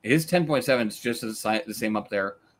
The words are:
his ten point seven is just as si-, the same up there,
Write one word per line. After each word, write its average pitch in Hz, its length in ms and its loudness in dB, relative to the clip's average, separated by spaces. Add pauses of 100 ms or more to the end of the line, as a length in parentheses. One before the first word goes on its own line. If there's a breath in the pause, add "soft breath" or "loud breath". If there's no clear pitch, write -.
his 151 240 2
ten 175 200 2
point 143 180 2
seven 120 240 4
is 104 100 -8
just 117 240 -2
as 110 180 -6
si-, 110 260 0
the 107 80 -10
same 110 220 -2
up 104 120 -4
there, 98 280 -2 (240 soft breath)